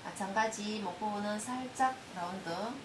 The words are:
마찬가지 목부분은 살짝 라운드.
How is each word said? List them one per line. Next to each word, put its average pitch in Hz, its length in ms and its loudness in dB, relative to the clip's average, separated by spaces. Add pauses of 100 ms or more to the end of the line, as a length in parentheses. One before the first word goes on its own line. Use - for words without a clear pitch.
마찬가지 214 760 2
목부분은 208 580 0
살짝 254 560 2 (200)
라운드. 180 360 -2 (340)